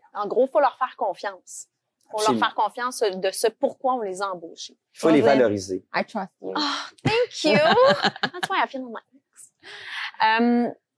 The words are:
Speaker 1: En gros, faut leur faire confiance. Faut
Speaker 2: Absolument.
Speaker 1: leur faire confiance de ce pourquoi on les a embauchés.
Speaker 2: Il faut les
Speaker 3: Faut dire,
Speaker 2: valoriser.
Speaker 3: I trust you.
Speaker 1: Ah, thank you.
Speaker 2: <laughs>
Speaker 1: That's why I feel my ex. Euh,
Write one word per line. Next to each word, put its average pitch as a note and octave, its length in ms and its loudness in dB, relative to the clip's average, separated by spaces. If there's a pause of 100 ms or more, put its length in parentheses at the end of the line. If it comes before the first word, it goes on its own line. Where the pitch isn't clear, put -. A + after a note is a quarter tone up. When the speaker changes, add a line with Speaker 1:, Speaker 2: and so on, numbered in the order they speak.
(140)
Speaker 1:
En G#3 140 -6
gros, B3 180 2
faut D4+ 140 0
leur C4+ 180 2
faire C4 200 -6
confiance. G3 680 -8 (440)
Faut A3 80 -8
Speaker 2:
Absolument. G#3+ 260 0
Speaker 1:
leur - 80 2
faire A#3+ 100 -2
confiance B3 360 -6
de F#3+ 320 -2
ce - 160 0
pourquoi B3+ 480 -2
on A#3+ 60 -4
les F#3+ 200 -8
a G3 100 -2
embauchés. - 460 -14 (160)
Speaker 2:
Il - 60 -18
faut D#3+ 100 2
les D3+ 120 6
Speaker 3:
Faut - 60 4
dire, C#3 100 6
Speaker 2:
valoriser. G2 460 0 (120)
Speaker 3:
I F#3+ 100 -2
trust F#3+ 240 -8 (100)
you. F#3+ 160 -10
Speaker 1:
Ah, C#4+ 300 -4 (180)
thank A4+ 400 0
you. D4+ 140 4
Speaker 2:
<laughs> A#4+ 640 4
Speaker 1:
That's F4 260 -6
why F#4 160 0
I C4 40 0
feel C4 160 -10
my A#3 160 -12 (160)
ex. - 360 -20 (720)
Euh, A#3+ 460 2 (280)